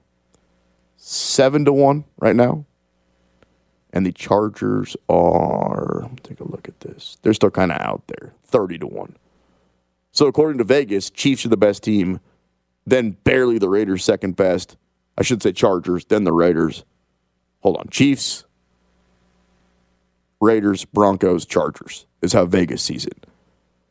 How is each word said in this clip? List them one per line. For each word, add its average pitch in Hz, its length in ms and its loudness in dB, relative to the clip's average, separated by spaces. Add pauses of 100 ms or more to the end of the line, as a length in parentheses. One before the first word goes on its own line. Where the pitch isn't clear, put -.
(960)
seven - 720 0
to 143 80 4
one 139 320 2 (120)
right 101 180 2
now, 123 300 2 (1300)
and 95 140 -2
the 87 80 -2
Chargers 104 800 -2 (140)
are, 85 1000 0 (140)
take - 160 -18
a - 100 -12
look - 200 -14
at - 100 -20
this, - 440 -20
they're 110 100 4
still 104 180 2
kinda 90 340 -2
out 52 220 -8
there, - 340 -16
thirty 92 360 -2
to 90 100 -10
one. - 300 -14 (960)
So - 160 4
according 151 300 0
to 117 60 2
Vegas, 101 460 0
Chiefs - 360 -2
are 120 40 -2
the 110 80 2
best 101 260 2
team, 92 360 0 (680)
then 127 260 2 (120)
barely 123 340 2
the 98 120 0
Raiders 95 340 0
second 95 320 -2
best. 92 400 -2 (420)
I 98 60 0
should 113 180 -2
say 104 100 0
Chargers, 90 540 -2
then 107 180 0
the 85 100 0
Raiders. 82 500 0 (800)
Hold 92 160 0
on. - 120 -14
Chiefs, - 560 -2 (1900)
Raiders, 104 460 2
Broncos, 98 600 2
Chargers - 600 -6 (140)
is 90 120 -2
how 95 120 4
Vegas 87 360 0
sees - 240 -8
it. - 220 -14 (640)